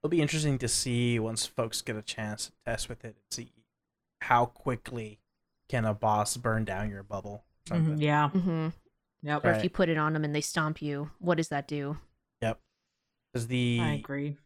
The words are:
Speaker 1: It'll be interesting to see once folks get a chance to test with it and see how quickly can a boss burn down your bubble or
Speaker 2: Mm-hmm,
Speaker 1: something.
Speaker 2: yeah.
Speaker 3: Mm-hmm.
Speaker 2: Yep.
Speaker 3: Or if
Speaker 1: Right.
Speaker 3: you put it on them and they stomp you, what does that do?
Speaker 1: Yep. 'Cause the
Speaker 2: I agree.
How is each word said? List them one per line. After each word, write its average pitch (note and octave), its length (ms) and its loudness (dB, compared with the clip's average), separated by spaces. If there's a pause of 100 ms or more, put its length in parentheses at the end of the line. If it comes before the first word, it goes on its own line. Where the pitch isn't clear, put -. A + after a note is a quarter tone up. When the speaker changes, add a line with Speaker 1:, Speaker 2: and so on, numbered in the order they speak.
Speaker 1:
It'll D3+ 80 0
be E3 120 4
interesting D3 360 2
to B2+ 100 -2
see A#2+ 520 2
once A2 260 -2
folks - 340 -4
get A#2 140 -6
a G#2+ 80 -8
chance G#2+ 440 -6
to - 60 -16 (140)
test A#2 220 -4
with - 160 -12
it A2 100 -12
and - 160 -20
see - 220 -12 (720)
how A#2+ 240 4
quickly A#2 760 -8 (480)
can A#2 160 0
a G#2+ 100 2
boss G#2+ 420 2
burn A2+ 280 2
down G2+ 260 -2
your G2 140 -10
bubble G2+ 400 -10 (260)
or E3+ 60 0
Speaker 2:
Mm-hmm, D#3+ 100 4
Speaker 1:
something. D3+ 160 2
Speaker 2:
yeah. D3 320 4
Speaker 3:
Mm-hmm. E3 340 2 (540)
Speaker 2:
Yep. D3 220 -2
Speaker 3:
Or - 60 4
if - 60 4
Speaker 1:
Right. - 80 0
Speaker 3:
you F3+ 60 4
put F3 200 2
it D#3+ 80 2
on D#3 160 2
them D#3 100 0
and D3 100 -2
they D3+ 60 2
stomp D#3 400 -2
you, D3 380 -4
what F3 180 2
does D#3+ 120 0
that C#3+ 200 -4
do? D3 300 -4 (420)
Speaker 1:
Yep. A2+ 180 -2 (760)
'Cause A#2 140 -4
the B2 340 2
Speaker 2:
I A#2 100 2
agree. C#3+ 540 -4